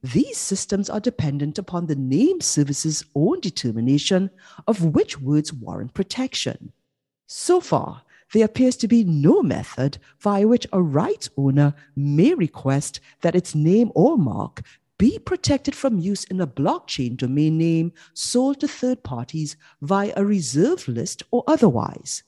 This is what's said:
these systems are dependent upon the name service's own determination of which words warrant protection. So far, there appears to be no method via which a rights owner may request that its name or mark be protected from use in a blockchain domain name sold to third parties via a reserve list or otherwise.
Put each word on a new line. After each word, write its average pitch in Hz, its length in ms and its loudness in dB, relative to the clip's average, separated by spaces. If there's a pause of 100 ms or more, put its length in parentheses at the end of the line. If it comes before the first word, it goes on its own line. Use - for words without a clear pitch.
these 226 360 -2
systems - 500 -4
are 214 120 -4
dependent 147 580 -4
upon 175 280 -6
the 151 100 -2
name 175 440 0
service's 147 640 -2 (100)
own 202 260 2
determination 143 920 0 (360)
of 208 160 0
which 170 380 0
words 147 320 0
warrant 107 400 -10
protection. - 800 -6 (540)
So - 340 0
far, - 420 -4 (300)
there 220 140 4
appears 254 300 2
to 226 120 -2
be 233 160 6
no 170 380 4
method 135 560 -2 (220)
via 202 260 2
which 233 260 4
a 196 80 2
rights 180 560 0
owner 143 380 4 (220)
may 147 360 4
request 143 680 -2 (200)
that 170 140 0
its 180 200 -2
name 180 400 4
or 247 220 4
mark 113 460 -4 (340)
be 311 220 2
protected 285 560 -2
from 233 240 -2
use 190 260 -4
in 185 160 -6
a 170 60 0
blockchain 135 680 -2
domain 147 420 0
name 165 340 0 (220)
sold 269 460 -2
to 294 80 -2
third 254 340 -4
parties 143 540 -8 (260)
via 196 340 0
a 196 80 0
reserve 202 640 0
list 120 420 -6
or 240 160 0
otherwise. - 800 0